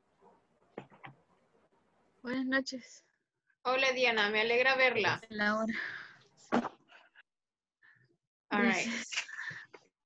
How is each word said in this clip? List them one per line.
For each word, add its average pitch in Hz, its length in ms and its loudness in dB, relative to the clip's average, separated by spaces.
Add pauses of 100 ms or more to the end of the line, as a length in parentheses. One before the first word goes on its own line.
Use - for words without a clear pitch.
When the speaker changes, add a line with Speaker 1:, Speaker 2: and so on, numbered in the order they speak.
(2250)
Speaker 1:
Buenas 254 220 -2
noches. 262 580 -4 (600)
Speaker 2:
Hola, 262 280 2
Diana, 233 380 2
me 214 100 0
alegra 247 360 4
verla. 226 520 2
Speaker 1:
La 214 300 0
hora. 220 160 -2 (2750)
Speaker 2:
All 208 100 2
right. 185 240 2
Speaker 1:
Gracias. - 260 -6 (960)